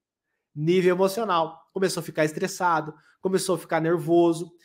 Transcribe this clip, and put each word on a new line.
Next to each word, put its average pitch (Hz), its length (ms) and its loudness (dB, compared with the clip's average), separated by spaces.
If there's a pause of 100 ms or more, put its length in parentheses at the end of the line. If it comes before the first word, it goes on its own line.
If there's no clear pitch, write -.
(560)
nível 175 400 2
emocional. 190 760 -2
Começou 185 300 -2
a - 20 -10
ficar - 220 -2
estressado, 160 680 -2 (340)
começou 185 280 0
a 160 40 -2
ficar 160 220 -2
nervoso, 170 720 2 (120)